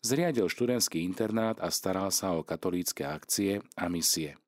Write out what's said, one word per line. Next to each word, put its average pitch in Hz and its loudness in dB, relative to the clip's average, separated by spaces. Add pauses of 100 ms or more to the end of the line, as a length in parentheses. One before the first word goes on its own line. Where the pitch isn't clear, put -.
zriadil 135 2
študentský 120 0
internát 110 0
a 87 -2
staral 95 0
sa 90 2
o 80 -2
katolícke 90 -2
akcie - -2 (100)
a 90 -2
misie. 82 0 (100)